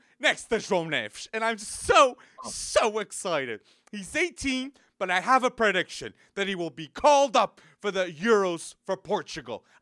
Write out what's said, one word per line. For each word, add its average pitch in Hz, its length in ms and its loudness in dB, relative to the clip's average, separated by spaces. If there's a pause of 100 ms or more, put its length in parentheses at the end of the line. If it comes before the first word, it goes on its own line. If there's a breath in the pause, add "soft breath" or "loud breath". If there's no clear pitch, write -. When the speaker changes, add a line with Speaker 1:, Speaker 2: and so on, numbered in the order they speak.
(180 soft breath)
Speaker 1:
next 247 280 0
to 226 100 -2
João 170 320 -2
Neves. 120 440 -6
And 220 120 -4
I'm 226 140 -2
so, 269 580 2 (280 loud breath)
Speaker 2:
Oh. 220 60 -10
Speaker 1:
so - 480 0
excited. 139 640 -4 (300 soft breath)
He's 196 260 -14
eighteen, 277 560 -4 (260 soft breath)
but 185 120 -4
I 180 100 2
have 240 240 4
a 247 60 4
prediction 185 640 0 (200 soft breath)
that 196 140 -4
he 196 60 -4
will 170 160 -4
be 147 180 -14
called 277 480 4
up - 240 0 (200 soft breath)
for 202 100 -4
the 185 160 -2
Euros 180 680 0 (100)
for 190 120 -2
Portugal. 156 680 -6 (180 soft breath)